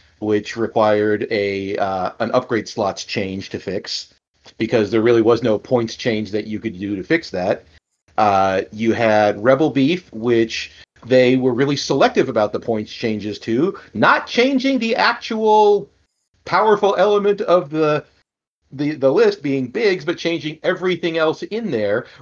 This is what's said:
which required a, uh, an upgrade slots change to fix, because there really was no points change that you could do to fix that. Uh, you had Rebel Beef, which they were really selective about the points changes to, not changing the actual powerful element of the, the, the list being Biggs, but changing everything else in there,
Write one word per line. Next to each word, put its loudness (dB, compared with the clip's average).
which -2
required 0
a, -2
uh, -4
an -4
upgrade -2
slots -4
change -8
to -10
fix, -10
because 0
there 2
really 4
was 4
no 0
points -2
change -4
that -6
you -8
could -8
do -6
to -6
fix -2
that. -4
Uh, 2
you 0
had 2
Rebel 4
Beef, 0
which 0
they 4
were 2
really 0
selective 0
about 0
the -6
points -4
changes -6
to, -2
not 2
changing 0
the -2
actual 2
powerful 2
element 2
of 2
the, 0
the, -4
the 2
list 2
being -2
Biggs, -2
but -4
changing -6
everything -2
else -2
in -6
there, -2